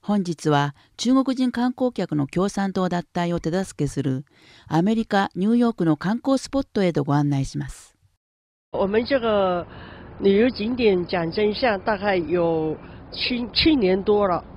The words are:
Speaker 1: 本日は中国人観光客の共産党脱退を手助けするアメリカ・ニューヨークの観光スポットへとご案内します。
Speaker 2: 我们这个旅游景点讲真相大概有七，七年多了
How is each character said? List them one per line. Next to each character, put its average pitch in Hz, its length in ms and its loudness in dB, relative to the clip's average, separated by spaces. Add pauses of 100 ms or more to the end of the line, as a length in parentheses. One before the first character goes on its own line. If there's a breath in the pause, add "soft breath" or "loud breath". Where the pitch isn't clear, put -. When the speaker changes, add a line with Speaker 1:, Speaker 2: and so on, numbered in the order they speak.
Speaker 1:
本 202 180 0
日 165 300 -2
は 143 260 2 (200 soft breath)
中 262 280 4
国 262 120 0
人 254 140 0
観 247 220 0
光 254 200 -2
客 180 220 -4
の 143 140 0
共 185 200 0
産 196 240 -2
党 185 160 0
脱 175 240 -2
退 175 220 -2
を 165 60 -2
手 - 100 -4
助 185 340 -4
け 139 40 -2
す 139 120 -6
る 131 240 -2 (440 soft breath)
ア 156 120 0
メ 208 140 2
リ 220 100 -2
カ・ 202 300 0
ニ 190 140 0
ュ 226 40 2
ー - 40 2
ヨ 240 160 2
ー - 20 -6
ク 175 100 -2
の 156 120 2
観 214 220 -4
光 269 200 0
ス - 100 -8
ポ 277 120 -2
ッ 269 120 -6
ト 202 120 0
へ 175 80 2
と 151 100 0
ご 143 120 0
案 147 140 2
内 139 160 0
し 147 140 -8
ま 139 100 -8
す。 - 280 -20 (760)
Speaker 2:
我 190 140 0
们 214 180 0
这 269 140 0
个 196 480 0 (540 loud breath)
旅 196 160 4
游 233 120 6
景 233 280 -4
点 202 300 2
讲 170 260 -2
真 208 200 0
相 214 280 0
大 208 180 -2
概 196 180 0
有 160 600 0 (340 loud breath)
七， 240 420 -4
七 320 220 4
年 196 260 4
多 202 280 2
了 170 160 -2 (120)